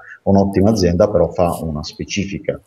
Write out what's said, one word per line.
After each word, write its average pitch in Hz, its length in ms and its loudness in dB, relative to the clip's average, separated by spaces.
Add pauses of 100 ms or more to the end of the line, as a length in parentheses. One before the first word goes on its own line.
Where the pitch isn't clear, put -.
(240)
un'ottima 98 460 2
azienda, 92 400 2
però 85 180 2
fa 85 340 -2
una 76 200 -6
specifica, 78 840 -8